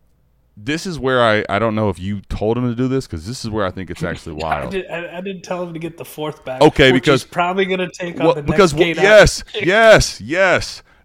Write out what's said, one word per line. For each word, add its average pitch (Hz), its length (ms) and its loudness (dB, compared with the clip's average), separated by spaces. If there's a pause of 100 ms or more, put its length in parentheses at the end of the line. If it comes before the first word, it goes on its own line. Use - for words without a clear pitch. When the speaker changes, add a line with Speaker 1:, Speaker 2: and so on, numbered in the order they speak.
(560)
Speaker 1:
this 143 300 -6
is 170 120 -8
where 127 240 0
I, 107 260 2
I 98 100 -2
don't 110 160 -2
know 107 140 -2
if 92 100 -4
you 98 240 -8
told 110 360 -4
him 123 100 -2
to 117 60 -4
do 127 140 -2
this, 131 180 -4
'cause 82 200 -12
this 123 180 -12
is 113 60 -8
where 104 160 -4
I 92 40 -4
think 90 200 -12
it's 85 120 -10
actually 82 340 -8
Speaker 2:
<laughs> 76 40 -10
No, 80 60 -6
I 78 140 -4
Speaker 1:
wild. 65 120 -8
Speaker 2:
did, 190 180 -8
I, 170 280 -12
I - 20 -12
didn't 190 220 -12
tell 180 200 -8
him 175 120 -12
to 160 40 -12
get 160 200 -12
the 127 60 -14
fourth 151 400 -12
back, 127 180 -2
Speaker 1:
Okay, 143 300 6
Speaker 2:
which - 100 2
Speaker 1:
because 135 200 2
Speaker 2:
he's - 80 -18
probably 180 340 -2
gonna 185 260 -4
take 175 300 -12
on 160 60 2
Speaker 1:
well, 165 80 4
Speaker 2:
the 151 80 -10
Speaker 1:
because 165 320 4
Speaker 2:
next 147 40 -6
Speaker 1:
w-, 170 160 2
Speaker 2:
Cade 165 80 -4
Speaker 1:
yes, 202 400 6
Speaker 2:
Otton. - 240 -8
Speaker 1:
yes, 208 540 4
yes. 151 600 -2 (220)